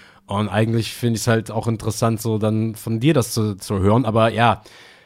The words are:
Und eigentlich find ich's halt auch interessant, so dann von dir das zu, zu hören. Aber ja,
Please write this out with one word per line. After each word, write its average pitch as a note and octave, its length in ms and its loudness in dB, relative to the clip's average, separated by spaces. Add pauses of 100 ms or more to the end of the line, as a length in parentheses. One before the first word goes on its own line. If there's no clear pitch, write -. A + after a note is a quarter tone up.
(280)
Und G2+ 220 -2
eigentlich A2+ 460 0
find A#2 200 0
ich's G#2+ 120 -4
halt A2+ 240 0
auch A2 160 -4
interessant, A2+ 520 -2
so A2 200 -2
dann A2 340 0
von A2+ 260 -6
dir D3 140 4
das B2+ 180 0
zu, G#2+ 260 -2
zu G#2 200 -4
hören. G2+ 280 4
Aber A2+ 240 2
ja, A2 340 2 (420)